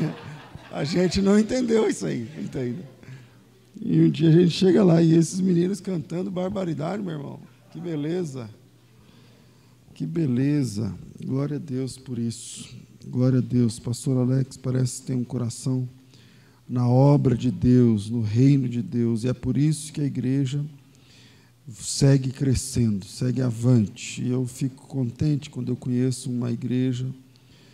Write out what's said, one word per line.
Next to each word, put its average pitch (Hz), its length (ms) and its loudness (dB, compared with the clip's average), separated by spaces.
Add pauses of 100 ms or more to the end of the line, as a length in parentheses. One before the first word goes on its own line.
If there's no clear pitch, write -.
(300)
<laughs> - 400 -20
a 165 140 -6
gente 180 360 0
não 196 160 4
entendeu 226 540 2
isso 190 160 -4
aí", 135 320 -6
entende? 135 540 -6 (920)
E 160 160 2
um 165 100 6
dia 147 180 2
a 156 40 8
gente 175 180 8
chega 190 340 4
lá 165 180 6
e 165 100 6
esses 165 280 4
meninos 185 400 0
cantando 180 500 -6
barbaridade, 180 720 -6
meu 170 120 -6
irmão. 131 260 -12 (320)
Que 156 80 -14
beleza. 156 680 -6 (1400)
Que - 140 -8
beleza. 131 880 0 (300)
Glória 143 320 -4
a - 20 -6
Deus 131 400 -6
por 123 180 -12
isso. - 600 -8 (320)
Glória 127 300 2
a 123 40 2
Deus. 117 380 0
Pastor 127 380 -2
Alex 131 380 0
parece 127 460 -4
ter 131 120 -6
um 123 100 -2
coração 123 640 -4 (800)
na 123 200 0
obra 135 480 6
de 120 140 0
Deus, 117 580 4
no 117 140 -4
reino 127 460 4
de 120 140 -4
Deus. 117 420 -2
E 127 40 0
é 127 40 0
por 127 240 -4
isso 151 360 0
que 156 80 -8
a 143 60 -2
igreja 131 580 -2 (1040)
segue 135 640 2
crescendo, 117 760 0
segue 127 380 -4
avante. 117 800 0
E 123 60 -4
eu 127 180 -2
fico - 400 -8
contente 135 640 -2
quando 127 220 -6
eu 123 40 -4
conheço 127 540 -2
uma 120 220 -4
igreja 127 600 -2 (600)